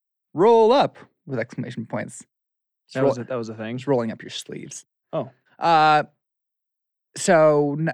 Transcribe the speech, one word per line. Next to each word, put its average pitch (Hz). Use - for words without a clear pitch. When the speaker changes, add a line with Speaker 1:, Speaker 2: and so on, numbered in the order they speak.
Speaker 1:
roll 226
up, 180
with 135
exclamation 120
points. -
Just -
Speaker 2:
That 131
was 131
Speaker 1:
roll-, 120
Speaker 2:
a, -
that 131
was 113
a 110
thing? 110
Speaker 1:
just 127
rolling 120
up -
your -
sleeves. -
Speaker 2:
Oh. 139
Speaker 1:
Uh, 156
so 151
n-, 156